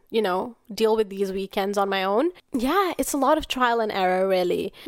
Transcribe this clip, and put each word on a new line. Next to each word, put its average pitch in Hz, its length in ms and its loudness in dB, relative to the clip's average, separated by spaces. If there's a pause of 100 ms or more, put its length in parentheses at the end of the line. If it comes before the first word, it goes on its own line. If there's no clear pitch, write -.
(100)
you 214 100 0
know, 196 360 -2 (160)
deal 220 220 2
with 220 140 0
these 196 240 -4
weekends 196 460 -2
on 196 100 2
my 190 160 0
own. 240 280 2 (200)
Yeah, 311 460 0
it's - 160 -2
a - 20 -2
lot 277 220 4
of 294 100 -6
trial 233 320 0
and 214 100 -2
error, 185 380 0
really. 180 460 0 (140)